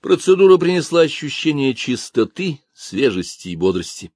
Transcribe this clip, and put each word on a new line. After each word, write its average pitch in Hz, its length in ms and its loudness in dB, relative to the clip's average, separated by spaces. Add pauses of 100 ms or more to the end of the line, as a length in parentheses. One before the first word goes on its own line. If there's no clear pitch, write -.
Процедура 185 560 4
принесла 170 460 2
ощущение 147 720 -2
чистоты, 127 840 -4 (120)
свежести 95 760 -4
и 87 80 -8
бодрости. 90 600 -2